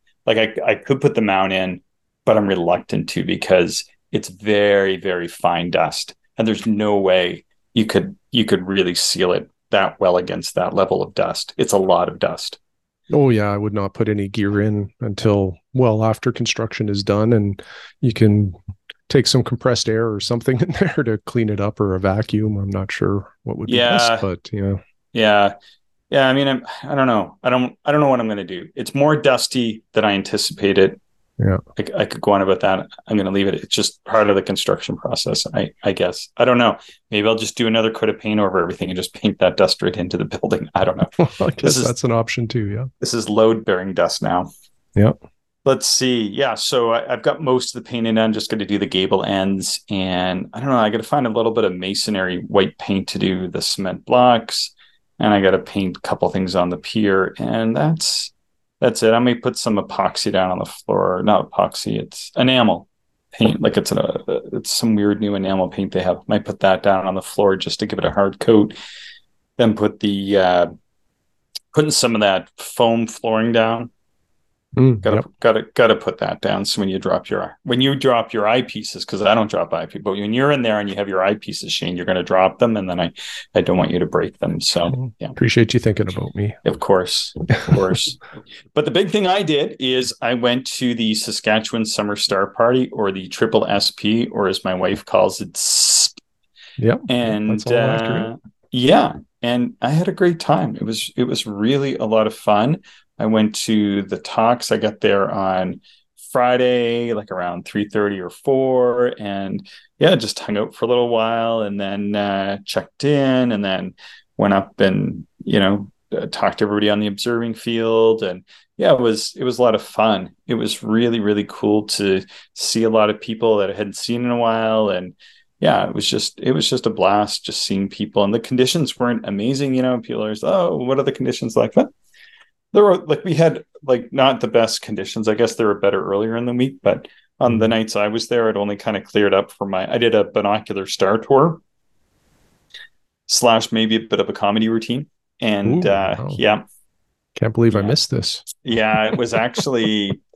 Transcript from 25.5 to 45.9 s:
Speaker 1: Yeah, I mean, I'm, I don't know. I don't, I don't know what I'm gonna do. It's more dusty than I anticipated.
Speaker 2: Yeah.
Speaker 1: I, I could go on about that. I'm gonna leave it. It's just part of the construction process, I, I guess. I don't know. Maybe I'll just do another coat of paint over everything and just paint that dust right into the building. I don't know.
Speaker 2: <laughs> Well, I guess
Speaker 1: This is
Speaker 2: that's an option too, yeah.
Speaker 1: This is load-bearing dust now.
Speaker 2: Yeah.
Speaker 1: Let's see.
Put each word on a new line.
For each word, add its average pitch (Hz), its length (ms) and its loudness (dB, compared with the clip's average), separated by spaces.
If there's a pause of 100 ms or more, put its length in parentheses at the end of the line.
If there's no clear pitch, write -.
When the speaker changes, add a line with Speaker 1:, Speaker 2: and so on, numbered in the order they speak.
Speaker 1:
Yeah, 135 180 4
I 131 60 4
mean, 139 120 2
I'm, 135 180 -2 (200)
I 147 100 -6
don't 135 140 2
know. 107 340 0
I 123 80 0
don't, 123 340 0
I 147 60 -2
don't 151 100 4
know 143 80 4
what 127 120 2
I'm 113 80 -2
gonna 101 160 -6
do. 90 320 -12
It's 117 180 -10
more 147 220 2
dusty 120 640 0 (100)
than 107 120 0
I 104 80 4
anticipated. 98 880 2 (380)
Speaker 2:
Yeah. 98 200 2 (200)
Speaker 1:
I, 104 240 -2
I - 40 2
could - 140 -10
go 104 120 0
on 98 100 4
about 95 180 2
that. 95 260 0 (220)
I'm 110 80 0
gonna 95 160 0
leave 98 160 2
it. 95 80 -2
It's - 180 -8
just - 300 -4
part 104 260 4
of 98 60 6
the 95 60 0
construction - 540 -4
process, - 560 -4
I, - 200 -4 (100)
I 104 80 0
guess. 90 460 -4
I 120 80 4
don't 123 140 6
know. 113 200 4 (320)
Maybe 104 160 0
I'll 113 80 4
just 110 220 -6
do 117 100 0
another 110 240 2
coat 110 180 -2
of 107 120 -2
paint 107 180 -2
over 95 220 2
everything 87 280 -4
and 90 80 -6
just - 180 -8
paint - 260 -2
that 92 160 2
dust 92 260 2
right - 140 -2
into 87 200 -4
the - 100 -2
building. - 500 -4
I 92 80 2
don't - 120 -2
know. - 120 -2 (100)
Speaker 2:
<laughs> - 0 -
Well, - 300 0
I - 20 -2
guess - 120 -8
Speaker 1:
This 151 160 2
is 123 80 0
Speaker 2:
that's 120 180 -4
an 120 80 2
option 117 340 -2
too, 110 220 -4
yeah. 107 160 -6 (160)
Speaker 1:
This - 120 -6
is 110 160 -4
load-bearing 107 680 2
dust 85 280 0
now. 92 300 -2 (420)
Speaker 2:
Yeah. 104 180 6 (520)
Speaker 1:
Let's 135 240 2
see. 127 400 0